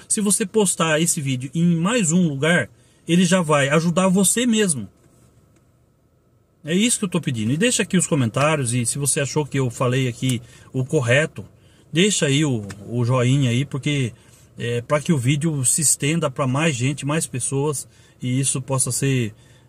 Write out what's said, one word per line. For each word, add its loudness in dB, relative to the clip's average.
se -2
você 0
postar 2
esse 0
vídeo -4
em 2
mais 0
um 4
lugar, 0
ele 4
já 2
vai 2
ajudar 2
você 2
mesmo. 0
É -6
isso 2
que -2
eu 0
tô -2
pedindo. -2
E 0
deixa 2
aqui 0
os 2
comentários. 0
E -2
se -4
você -2
achou -2
que -4
eu 0
falei -2
aqui -2
o -2
correto, 0
deixa 2
aí 2
o, 0
o -2
joinha 2
aí, 0
porque -4
é -4
pra 0
que 0
o 2
vídeo 0
se 0
estenda 0
pra -4
mais 0
gente, -2
mais -2
pessoas, -4
e 0
isso -2
possa -2
ser, 0